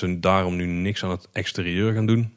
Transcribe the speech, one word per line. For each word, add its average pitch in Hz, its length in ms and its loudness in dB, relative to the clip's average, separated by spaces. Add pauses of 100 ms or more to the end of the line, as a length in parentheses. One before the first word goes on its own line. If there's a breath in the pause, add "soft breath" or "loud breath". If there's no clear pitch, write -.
ze 90 100 -2
daarom 92 360 2
nu 90 100 -2
niks 87 380 -2
aan 92 60 -4
het 90 220 -6
exterieur 92 640 -2
gaan 110 120 2
doen. 113 320 2